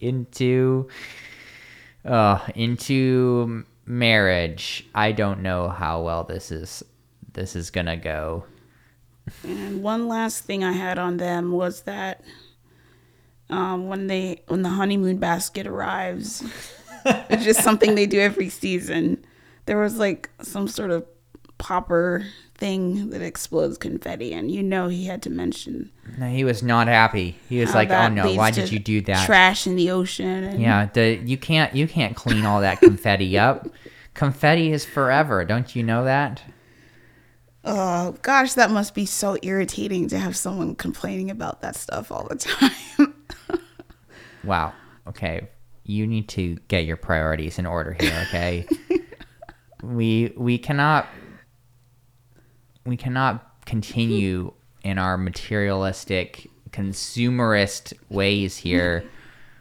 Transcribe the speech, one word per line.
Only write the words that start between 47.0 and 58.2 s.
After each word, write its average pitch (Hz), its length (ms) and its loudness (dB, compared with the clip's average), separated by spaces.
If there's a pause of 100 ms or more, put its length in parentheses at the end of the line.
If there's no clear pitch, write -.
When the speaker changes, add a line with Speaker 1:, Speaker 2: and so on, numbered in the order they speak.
Speaker 1:
in 87 80 -4
order 82 320 -4
here, 82 300 -2
okay? 87 360 -2 (240)
Speaker 2:
<laughs> 349 80 2 (840)
Speaker 1:
We, 113 520 2
we 123 220 0
cannot, 143 480 2 (1800)
we 123 140 -2
cannot 127 720 -2
continue 104 840 0 (320)
in 98 140 -2
our 92 180 0
materialistic, 95 1300 -2 (220)
consumerist 110 1200 0 (160)
ways 98 480 0